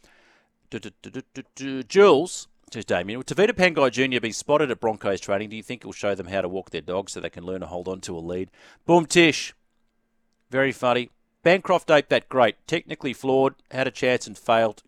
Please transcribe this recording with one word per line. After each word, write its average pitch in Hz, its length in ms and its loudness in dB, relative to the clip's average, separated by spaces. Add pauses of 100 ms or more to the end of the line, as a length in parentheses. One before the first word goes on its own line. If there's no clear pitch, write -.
(680)
Du-, 117 100 -10
du-, 98 120 -16 (100)
du-, 104 100 -18
du-, 127 120 -14 (100)
du-, 135 100 -16 (120)
du-, 135 280 -10
Jules, 180 640 4 (220)
says 107 140 -10
Damien, 98 320 -2
"With 131 100 -12
Tavita 190 260 2
Pangai 156 380 2
Junior 127 280 0
being 110 140 -6
spotted 147 360 0
at 113 100 -4
Broncos 104 400 -2
training, 101 300 -4
do 107 60 -14
you 110 80 -12
think - 200 -14
he'll 101 80 -14
show 101 240 -4
them 92 120 -10
how 95 140 -4
to 90 60 -2
walk 92 220 -8
their 82 120 -8
dog 90 280 -6
so - 100 -12
they 85 100 -10
can 85 160 -16
learn 92 160 -8
to 85 60 -12
hold 90 200 -10
on 95 140 -8
to 90 160 -10
a - 20 -8
lead?" 90 320 -8 (340)
Boom 170 200 6
Tish. - 480 2 (960)
Very 135 220 0
funny. 123 380 -2 (320)
Bancroft 180 480 2
ain't 147 200 4
that 127 200 0
great. 123 260 4 (120)
Technically 156 460 -6
flawed. 135 420 0 (160)
Had 131 160 -4
a 127 40 -6
chance 127 360 -2
and 104 100 -14
failed. 113 500 2